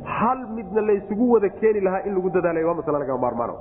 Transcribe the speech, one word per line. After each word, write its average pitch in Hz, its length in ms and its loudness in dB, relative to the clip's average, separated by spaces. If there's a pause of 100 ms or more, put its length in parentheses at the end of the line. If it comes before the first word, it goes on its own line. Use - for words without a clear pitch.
hal 254 340 -2 (180)
midna 214 240 -2
laysugu 214 520 2
wada 214 160 6
keeni 214 320 0
lahaa 190 260 0
in 202 80 -4
lagu 185 160 0
dadaalayo 165 380 0
waa 170 60 2
masale 147 240 -2
laga 135 180 -2
maarmaan 117 340 -2
ah. - 100 -10